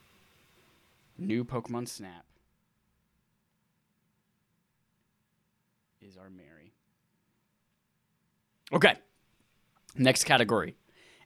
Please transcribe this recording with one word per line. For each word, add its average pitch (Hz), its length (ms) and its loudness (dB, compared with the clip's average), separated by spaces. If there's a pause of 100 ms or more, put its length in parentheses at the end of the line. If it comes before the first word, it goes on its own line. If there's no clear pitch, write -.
(1200)
new 123 260 -2
Pokemon 120 440 -8
Snap 90 360 -16 (3750)
is 98 160 -20
our 95 140 -20
Mary. 82 420 -20 (2000)
Okay. 147 220 6 (1000)
Next 127 280 4
category. 110 500 2 (520)